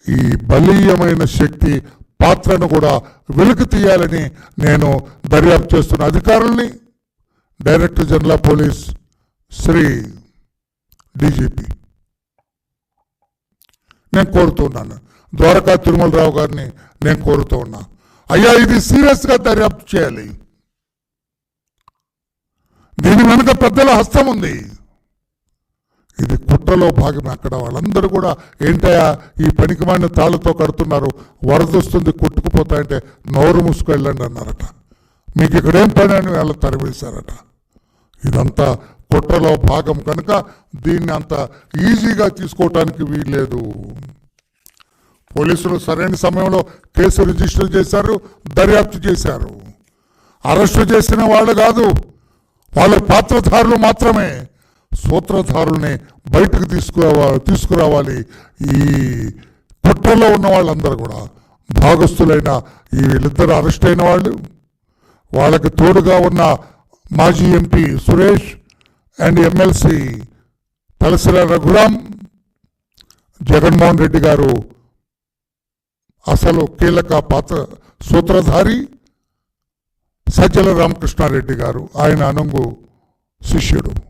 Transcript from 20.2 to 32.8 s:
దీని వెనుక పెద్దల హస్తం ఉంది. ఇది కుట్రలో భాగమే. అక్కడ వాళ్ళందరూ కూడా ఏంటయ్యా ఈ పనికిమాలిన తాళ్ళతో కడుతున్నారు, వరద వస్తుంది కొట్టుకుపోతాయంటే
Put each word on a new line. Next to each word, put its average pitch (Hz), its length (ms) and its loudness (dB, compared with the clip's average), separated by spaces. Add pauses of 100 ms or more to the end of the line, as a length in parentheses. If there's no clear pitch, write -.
దీని 202 260 6
వెనుక 240 220 4 (120)
పెద్దల 269 260 2 (100)
హస్తం 269 360 2
ఉంది. 165 200 -6 (1700)
ఇది - 120 -2 (120)
కుట్రలో 180 400 2 (140)
భాగమే. 143 340 -4
అక్కడ - 180 -10 (100)
వాళ్ళందరూ 180 520 -4
కూడా 185 160 -2 (360)
ఏంటయ్యా 170 380 2 (400)
ఈ - 20 4 (120)
పనికిమాలిన 185 480 0 (100)
తాళ్ళతో 170 360 0
కడుతున్నారు, 160 560 -2 (400)
వరద 160 280 2
వస్తుంది 160 340 0 (100)
కొట్టుకుపోతాయంటే 147 760 -2 (360)